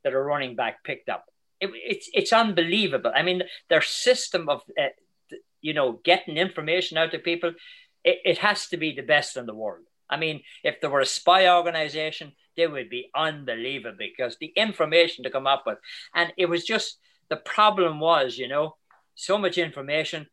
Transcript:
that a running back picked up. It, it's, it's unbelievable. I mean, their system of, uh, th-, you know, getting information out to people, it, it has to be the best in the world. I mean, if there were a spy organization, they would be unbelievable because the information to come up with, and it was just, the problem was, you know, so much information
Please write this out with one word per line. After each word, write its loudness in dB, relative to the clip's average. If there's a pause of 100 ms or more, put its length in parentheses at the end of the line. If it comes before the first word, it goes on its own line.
that -2
a 0
running -2
back -4
picked -8
up. -6 (340)
It, -4
it's, -8
it's 2
unbelievable. 2
I 4
mean, 0 (280)
their 6
system 0
of, 0 (180)
uh, 0 (420)
th-, -16 (200)
you -6
know, 0
getting 2
information -2
out 0
to -8
people, -4 (520)
it, 4
it 2
has 0
to -6
be -4
the -10
best 2
in -10
the -10
world. -10 (240)
I -2
mean, -6 (200)
if -2
there -2
were 2
a 2
spy 6
organization, 0 (240)
they 4
would -6
be -10
unbelievable -6
because -6
the -14
information 2
to -4
come -4
up 2
with, -4 (360)
and 2
it 2
was -2
just, -4 (320)
the -2
problem 2
was, 2
you -6
know, -2 (380)
so -2
much 0
information -4